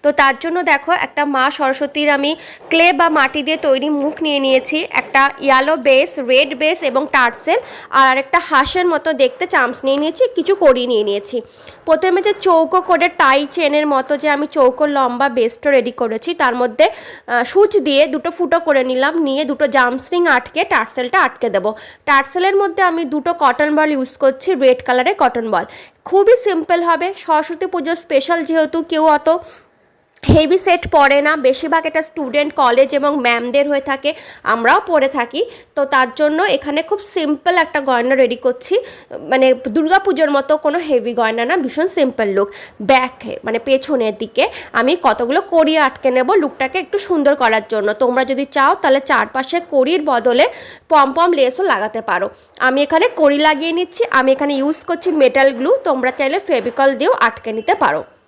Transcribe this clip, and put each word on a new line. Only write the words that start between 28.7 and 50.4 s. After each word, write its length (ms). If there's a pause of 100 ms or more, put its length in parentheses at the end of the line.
কেউ 120 (140)
অত 100 (1080)
হেভি 320
সেট 180 (120)
পরে 320
না, 40 (160)
বেশিরভাগ 420
এটা 200
স্টুডেন্ট, 420 (100)
কলেজ 280 (100)
এবং 120 (140)
ম্যামদের 460
হয়ে 200
থাকে, 200 (420)
আমরাও 260 (120)
পরে 260
থাকি। 240 (340)
তো 60 (120)
তার 160 (100)
জন্য 200 (180)
এখানে 220 (100)
খুব 100 (160)
সিম্পল 380 (120)
একটা 140 (100)
গয়না 320
রেডি 240
করছি, 300 (560)
মানে 160 (280)
দুর্গাপুজোর 600
মতো 160 (120)
কোনো 120 (100)
হেভি 320
গয়না 300
না, 60 (100)
ভীষণ 220 (100)
সিম্পল 300 (100)
লুক। 100 (420)
ব্যাকে 440 (120)
মানে 220
পেছনের 540
দিকে 220 (360)
আমি 140 (120)
কতগুলো 340 (140)
কড়ি 200 (120)
আটকে 320
নেব 120 (120)
লুকটাকে 420
একটু 140 (100)
সুন্দর 340
করার 320
জন্য। 160 (140)
তোমরা 280
যদি 140 (100)
চাও 160 (100)
তাহলে 180 (100)
চারপাশে 480 (160)
কড়ির 280 (100)
বদলে 340 (460)